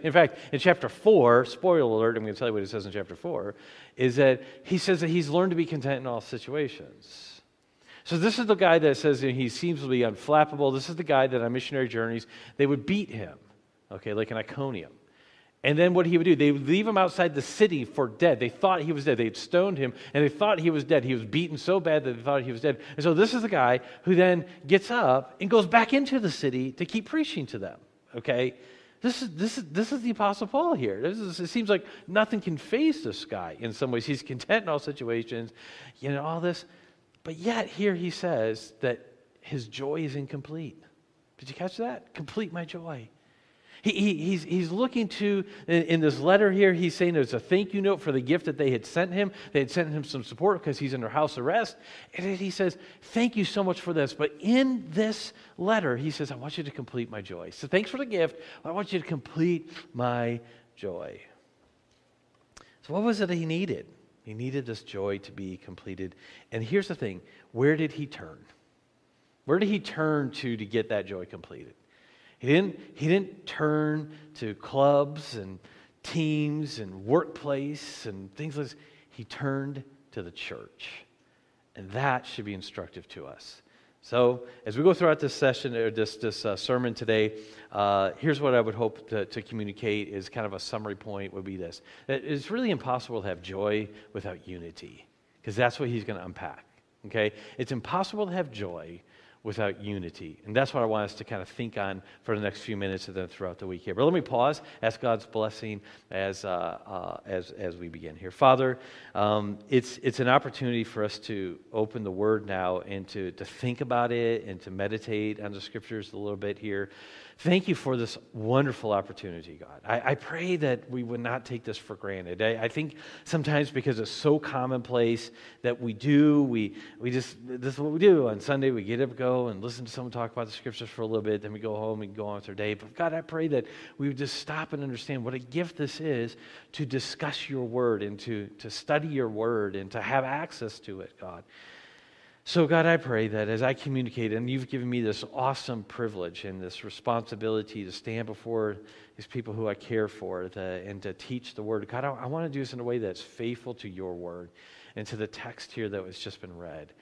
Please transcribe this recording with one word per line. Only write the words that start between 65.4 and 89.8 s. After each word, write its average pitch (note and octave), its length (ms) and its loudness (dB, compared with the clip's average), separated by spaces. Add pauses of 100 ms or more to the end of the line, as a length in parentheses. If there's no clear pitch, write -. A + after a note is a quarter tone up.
completed. F#2 560 -12 (380)
And A2+ 120 -4
here's F#3 240 0
the F3+ 60 -6
thing. F#2+ 280 -6 (300)
Where C#3 240 6
did D3+ 160 0
he D3 140 -8
turn? D#2+ 320 -16 (1080)
Where D3+ 120 4
did G3+ 120 4
he G3+ 100 2
turn D3+ 520 0
to, A#2+ 240 -4
to G#2+ 100 -6
get A2 240 0
that G2+ 180 -2
joy F#2+ 180 -8
completed? C#2+ 480 -18 (640)
He B2 100 -6
didn't, F3 320 4 (140)
he D3+ 140 -4
didn't F#3+ 400 0
turn D3+ 640 0 (240)
to G#2+ 200 -6
clubs C#3+ 800 2
and F#2+ 220 -10 (460)
teams D3+ 720 -2
and F#2+ 280 -12
workplace D3 1000 0
and G2 300 -10
things D3 200 -8
like C#3+ 120 -4
this. - 80 -16 (340)
He - 140 -16
turned C3+ 600 -6 (280)
to G#2+ 100 -8
the F2 100 -12
church. - 720 -14 (720)
And F#2+ 160 -14
that B2+ 360 0
should - 180 -10
be G2+ 80 -8
instructive F#2 540 -12
to D2+ 180 -14
us. - 380 -18 (380)
So B2 440 2 (200)
as A2 120 -4
we D3 60 2
go F#3 100 10
throughout D#3+ 260 4
this C#3 140 -2
session, B2+ 420 2
or A2+ 160 2
this, A2 240 0
this, - 300 -4
uh, G#2 100 0
sermon B2 380 0
today, A2 400 2 (400)
uh, G2+ 420 2
here's D3 240 0
what C3+ 160 4
I A#2+ 60 8
would A2 120 0
hope A2 360 -4
to, G#2 160 -2
to A2+ 160 -10
communicate G#2 640 -4